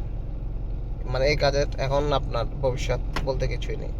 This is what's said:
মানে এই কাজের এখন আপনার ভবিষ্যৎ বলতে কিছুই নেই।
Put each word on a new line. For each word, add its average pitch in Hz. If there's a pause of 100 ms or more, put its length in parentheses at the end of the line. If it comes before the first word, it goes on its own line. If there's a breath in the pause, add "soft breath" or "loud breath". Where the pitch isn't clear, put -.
(1040)
মানে 131
এই 151
কাজের 143 (120)
এখন 143
আপনার 127
ভবিষ্যৎ 123 (240)
বলতে 131
কিছুই 113
নেই। 104 (120)